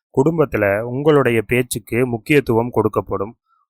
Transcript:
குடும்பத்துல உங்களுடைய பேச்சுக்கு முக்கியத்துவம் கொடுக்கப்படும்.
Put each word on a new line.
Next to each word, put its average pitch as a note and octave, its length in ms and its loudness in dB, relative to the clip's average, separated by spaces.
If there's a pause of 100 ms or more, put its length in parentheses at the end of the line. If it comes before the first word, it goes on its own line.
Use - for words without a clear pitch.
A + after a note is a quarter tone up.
(160)
குடும்பத்துல C3 640 0
உங்களுடைய B2 600 0
பேச்சுக்கு B2 640 -2
முக்கியத்துவம் A#2+ 640 0
கொடுக்கப்படும். G#2 600 -2 (380)